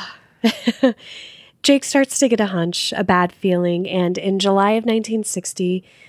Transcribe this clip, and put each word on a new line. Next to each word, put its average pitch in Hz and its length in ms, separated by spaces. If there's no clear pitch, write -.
<sighs> - 400
Jake 277 200
starts 269 360
to 277 100
get 220 100
a 208 80
hunch, 175 480
a - 80
bad 180 280
feeling, 175 580
and 180 280
in 196 220
July 196 320
of 220 140
nineteen 220 380
sixty, 185 600